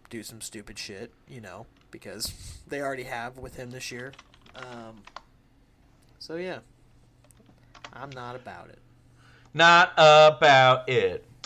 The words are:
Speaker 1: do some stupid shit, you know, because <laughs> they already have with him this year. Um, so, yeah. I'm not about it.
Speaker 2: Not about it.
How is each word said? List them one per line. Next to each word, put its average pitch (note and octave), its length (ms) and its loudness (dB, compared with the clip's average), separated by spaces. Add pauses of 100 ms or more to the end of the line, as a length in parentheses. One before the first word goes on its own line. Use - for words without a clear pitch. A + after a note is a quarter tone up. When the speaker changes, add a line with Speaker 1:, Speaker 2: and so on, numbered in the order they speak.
Speaker 1:
do A2 140 -16
some A2+ 180 -20
stupid G#2+ 380 -20
shit, G#2 340 -18 (140)
you C3 140 -20
know, G2+ 260 -20 (240)
because - 720 -18
<laughs> - 40 -20
they C#3+ 160 -12
already C3+ 220 -10
have B2 340 -14
with B2+ 180 -20
him B2 140 -16
this B2+ 200 -16
year. B2+ 220 -16 (440)
Um, A2+ 460 -20 (1160)
so, - 180 -16
yeah. F3 220 -12 (1300)
I'm C3+ 180 -20
not B2 260 -16
about G2 320 -20
it. - 100 -20 (760)
Speaker 2:
Not E3+ 420 4
about D3+ 920 6
it. G2+ 360 -4 (220)